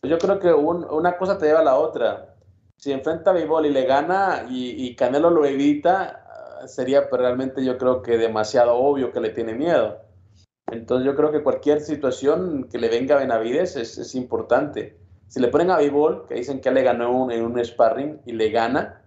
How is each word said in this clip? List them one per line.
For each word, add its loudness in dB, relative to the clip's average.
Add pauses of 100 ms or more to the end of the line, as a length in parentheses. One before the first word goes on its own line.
Yo 0
creo 0
que 4
un, 2
una 0
cosa -2
te 2
lleva 6
a 4
la 4
otra. -2 (420)
Si -6
enfrenta 0
a 4
Bivol 0
y 2
le 2
gana 0
y, -6
y -8
Canelo 2
lo 4
evita, 0 (380)
ah, -16
sería, 0
pues, -2
realmente -2
yo -2
creo 0
que 2
demasiado 2
obvio 2
que -4
le -2
tiene -6
miedo. 0 (720)
Entonces -2
yo 0
creo 2
que 0
cualquier 0
situación -2
que -8
le -2
venga 2
a 4
Benavides -2
es, -8
es -12
importante. -2 (320)
Si -8
le 4
ponen 2
a 2
Bivol, 0
que -8
dicen -6
que 0
le 2
ganó 2
un, 0
en -2
un -2
sparring 0
y -10
le 0
gana -2